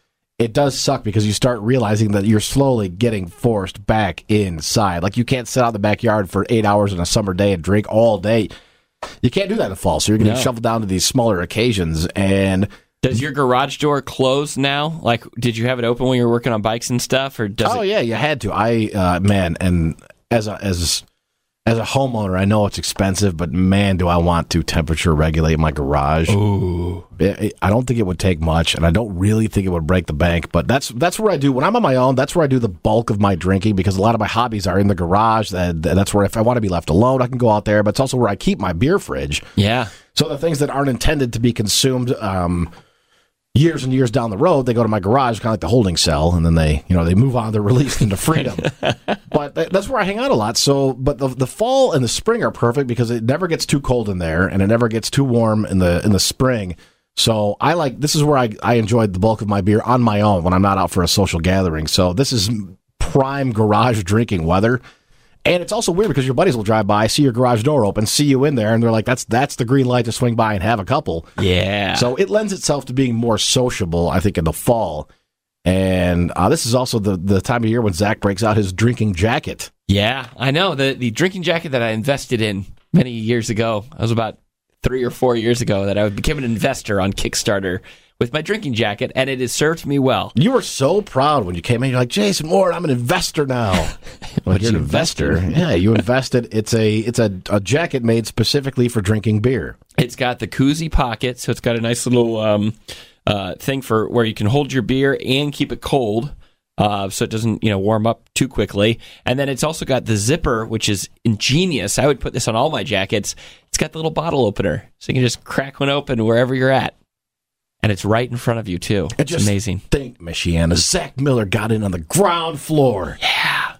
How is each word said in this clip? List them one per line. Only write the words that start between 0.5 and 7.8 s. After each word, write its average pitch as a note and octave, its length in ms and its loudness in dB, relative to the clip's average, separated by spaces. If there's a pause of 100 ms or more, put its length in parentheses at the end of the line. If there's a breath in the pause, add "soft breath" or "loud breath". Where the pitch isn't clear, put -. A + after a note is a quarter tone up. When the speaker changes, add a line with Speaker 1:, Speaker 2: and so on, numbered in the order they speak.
Speaker 1:
does C#3+ 260 0
suck C3+ 260 -2
because G#2+ 240 0
you G#2+ 40 0
start A#2+ 300 0
realizing A2 520 2
that G2+ 120 0
you're G#2+ 140 4
slowly B2+ 500 0
getting G2+ 380 -2
forced G2+ 580 -4
back G#2+ 420 -2
inside. F#2 760 0
Like, F#2+ 120 -2
you B2 80 0
can't B2 240 -2
sit - 160 0
out A#2 40 2
in A#2 60 -2
the G#2 60 -6
backyard G#2 480 0
for F#2+ 220 -2
eight A2 160 2
hours G#2 260 2
on F2+ 80 -6
a F2 60 0
summer G2+ 300 0
day G2+ 180 2
and E2+ 100 -4
drink G2+ 240 2